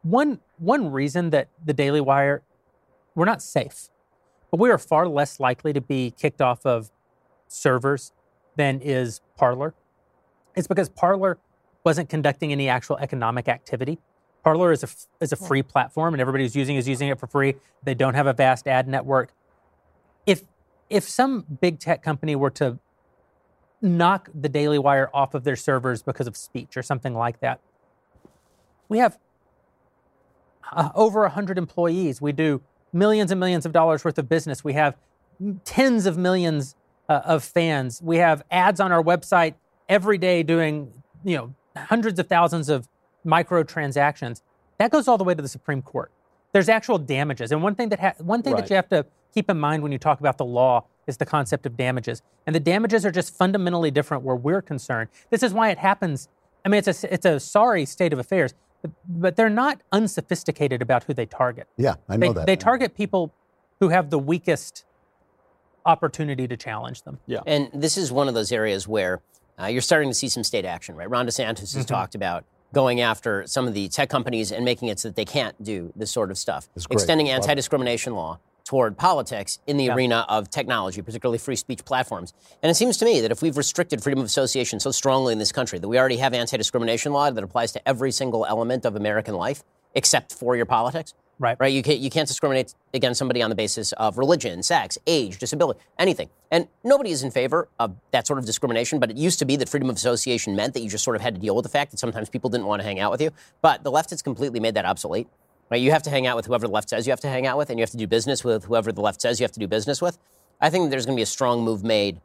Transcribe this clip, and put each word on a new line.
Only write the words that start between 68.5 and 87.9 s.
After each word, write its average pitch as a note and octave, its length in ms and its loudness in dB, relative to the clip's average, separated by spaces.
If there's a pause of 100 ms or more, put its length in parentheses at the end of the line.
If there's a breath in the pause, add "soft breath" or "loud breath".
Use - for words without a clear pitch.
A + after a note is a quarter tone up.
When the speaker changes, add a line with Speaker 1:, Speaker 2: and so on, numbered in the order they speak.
Speaker 4:
areas G#2 380 -2
where, F#2 320 -2 (400)
uh, F#2 60 -6
you're A#2+ 160 -2
starting D3+ 280 2
to A2+ 40 -6
see C3 140 -4
some A2+ 160 -4
state G2+ 200 -2
action, E2+ 320 -10
right? F2 120 -12
Ron B2 180 -2
DeSantis A2+ 340 -4
has G#2 160 -12
Speaker 1:
Mm-hmm. C3+ 80 -4
Speaker 4:
talked F#2+ 300 -6
about F2+ 300 -6 (300)
going B2 260 2
after A2 460 -2
some B2+ 220 -2
of G#2 60 -6
the G2+ 140 -4
tech C#3 200 -2
companies A#2 420 -4
and A2 140 -6
making B2 240 -2
it G2+ 100 -6
so A2+ 100 -8
that F#2+ 80 -12
they G#2+ 80 -2
can't A2+ 380 -6
do G2 320 -8
this G#2 160 -8
sort G2+ 200 -2
of F#2+ 60 -8
stuff. - 380 -6
Speaker 3:
That's F2 120 -12
great. C3+ 100 -2
Speaker 4:
Extending D3+ 320 2
Speaker 3:
Love C3 80 0
it. B2+ 60 0
Speaker 4:
anti-discrimination B2+ 720 -2
law E2+ 240 -8 (260)
toward A#2 340 0
politics C3 720 0
in C#3+ 80 0
the C#3 80 2
Speaker 1:
Yeah. B2 100 0
Speaker 4:
arena A#2+ 340 2
of G#2+ 220 -2
technology, G#2 500 -4
particularly A#2 380 -4
free C3 160 -6
speech - 300 -8
platforms. A#2 500 -4 (280 soft breath)
And D#3 60 2
it E3 60 4
seems A#3 220 2
to - 80 0
me A3 160 4
that A2 100 0
if - 100 -2
we've D#3 160 -2
restricted D3 460 -2
freedom C#3 180 0
of A#2+ 60 -4
association B2 540 -2
so C#3 100 -2
strongly C3 420 2
in A2 60 -2
this G#2 140 -4
country A2+ 260 -4
that F2+ 100 -8
we A#2 100 0
already C3 180 4
have B2+ 180 0
anti-discrimination A#2 800 -2
law C#3+ 180 2
that A2 140 -6
applies A2+ 280 -2
to - 160 -6
every C3 220 -2